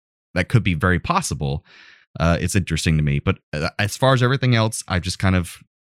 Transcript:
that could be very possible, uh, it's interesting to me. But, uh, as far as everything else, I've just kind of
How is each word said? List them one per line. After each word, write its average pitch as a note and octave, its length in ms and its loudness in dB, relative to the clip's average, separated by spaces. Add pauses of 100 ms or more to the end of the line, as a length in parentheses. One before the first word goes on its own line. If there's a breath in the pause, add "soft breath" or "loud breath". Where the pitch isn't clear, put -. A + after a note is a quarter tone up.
(340)
that F2+ 140 -2
could G#2+ 140 4
be F2+ 120 0
very F2 260 2
possible, D2+ 640 -4 (560 loud breath)
uh, E2 200 2
it's E2+ 140 -4
interesting E2 420 0
to D2+ 60 2
me. C#2+ 160 0
But, F#2+ 200 -2 (140)
uh, D2+ 180 -4 (100)
as G#2 160 -4
far C3 180 4
as B2 80 2
everything B2+ 320 2
else, A2 320 0
I've F2+ 160 -2
just F2+ 160 -6
kind F#2+ 160 2
of F2 240 -2 (260)